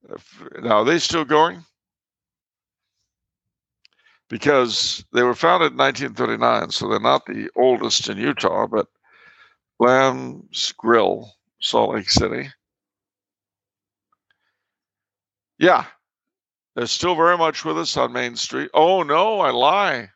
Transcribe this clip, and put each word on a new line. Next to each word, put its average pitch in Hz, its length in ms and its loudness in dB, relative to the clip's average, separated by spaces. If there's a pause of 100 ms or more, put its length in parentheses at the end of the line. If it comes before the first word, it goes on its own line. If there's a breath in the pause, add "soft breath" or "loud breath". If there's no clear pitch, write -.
(100)
If, - 320 -20 (200)
now, 113 160 4
are 110 60 2
they 160 140 2
still 160 260 -2
going? 160 400 2 (2750)
Because 123 840 0
they 123 100 2
were 123 120 2
founded 165 380 2
in 123 40 -12
nineteen 135 380 -2
thirty-nine, 117 560 0
so - 180 -6
they're 107 120 0
not 127 260 0
the 104 300 -10
oldest 120 520 0
in 101 100 -8
Utah, 110 480 -2
but 107 220 -4 (920 soft breath)
Lamb's 127 960 0
Grill, 113 600 0 (280)
Salt 113 340 0
Lake 104 160 -6
City. 131 400 -2 (3000)
Yeah, 165 280 4 (880)
they're 120 120 -4
still 175 300 -2
very 170 220 4
much 160 260 -2
with 160 140 -4
us 165 180 -6
on 123 160 -2
Main 120 240 -6
Street. 131 380 -8
Oh, 175 280 4
no, 185 380 0
I 143 100 2
lie. 135 640 0